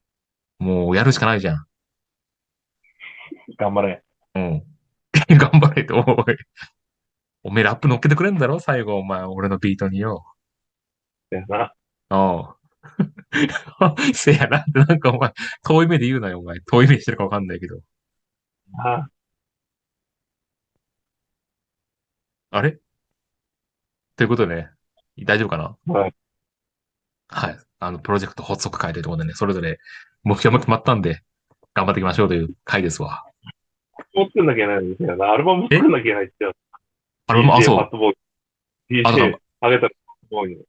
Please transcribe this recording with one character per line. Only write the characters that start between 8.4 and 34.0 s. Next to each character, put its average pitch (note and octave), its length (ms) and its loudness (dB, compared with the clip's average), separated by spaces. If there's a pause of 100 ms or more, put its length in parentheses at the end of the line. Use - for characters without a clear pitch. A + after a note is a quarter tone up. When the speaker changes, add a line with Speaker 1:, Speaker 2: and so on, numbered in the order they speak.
Speaker 1:
ろ、 D3+ 140 -2
最 B2+ 240 -4
後、 G#2 140 -4
お G2 60 -6
前、 F#2+ 200 -6
俺 F#2+ 260 -6
の G2 80 -2
ビ G2 160 -2
ー - 20 -10
ト G2 120 -4
に F#2+ 100 -6
よ。 G2+ 260 -6 (1080)
Speaker 2:
せ F#2+ 60 -6
や F#2 100 -12
な。 G#2 260 -6 (380)
Speaker 1:
う G2 60 0 (1900)
ん。 - 20 2
<laughs> - 0 -
せ - 200 2
や C#3+ 140 2
な D3 120 0
っ D3 60 -10
て、 D3 80 -4
な D3 220 4
ん D3+ 40 -2
か C3 100 0
お A#2+ 80 0
前、 B2 160 -2 (300)
遠 D#3+ 200 4
い E3 40 2
目 E3 100 2
で A#2 80 0
言 C3 120 -2
う - 20 -4
な G2+ 100 -6
よ、 F2+ 100 -10
お F2 40 -14
前。 E2+ 160 -12
遠 A#2+ 240 4
い C3 40 8
目 C#3+ 120 4
し - 60 -16
て A2+ 60 -4
る - 60 -6
か G2+ 60 -4
わ G2 80 -4
か G#2 80 -2
ん F#2+ 80 -6
な F2+ 80 -8
い F2 40 -10
け F2+ 80 -12
ど。 - 120 -16 (1000)
Speaker 2:
あ A#2+ 160 -4
あ。 C3+ 160 -8 (3500)
Speaker 1:
あ G#2 100 0
れ？ D3+ 180 -2 (1400)
と - 80 0
い - 20 2
う - 20 2
こ A#2+ 80 0
と A#2 100 2
で E2+ 100 -4
ね、 E2 140 -10 (560)
大 G#2+ 140 2
丈 A2 60 -2
夫 - 40 -4
か E2 80 -4
な？ D#2+ 200 -10 (160)
Speaker 2:
は G2 140 0
い。 - 60 -10 (1120)
Speaker 1:
は - 220 -8
い。 - 100 -14 (200)
あ F2+ 120 -8
の、 E2+ 80 -12
プ - 120 -6
ロ G2+ 80 2
ジ G2 60 -8
ェ - 40 -10
ク - 60 -20
ト - 80 -14
発 - 200 -8
足 - 140 -10
会 E2+ 160 -6
と E2+ 60 -8
い - 20 -8
う - 20 -8
と D#2+ 60 -8
こ E2+ 60 -6
ろ D#2+ 80 -6
で D#2+ 40 -6
ね、 D#2+ 60 -10
そ G#2 120 -6
れ G2 80 0
ぞ F#2 80 -6
れ E2 180 -8 (440)
目 G2 140 0
標 A2+ 160 2
も B2 60 4
決 - 100 -4
ま A2 80 2
っ - 60 -6
た B2 120 2
ん G2+ 60 -2
で、 E2+ 200 -4 (520)
頑 F#2+ 120 -2
張 G2 60 0
っ G2+ 40 0
て F#2+ 60 -4
い - 20 -4
き - 20 0
ま F2+ 80 -2
し G2+ 80 -2
ょ G2+ 40 4
う - 20 2
と F2+ 60 0
い E2+ 100 -2
う D#2+ 60 -6 (140)
会 G2+ 180 -4
で F2 80 -2
す - 120 -8
わ。 - 220 -10 (920)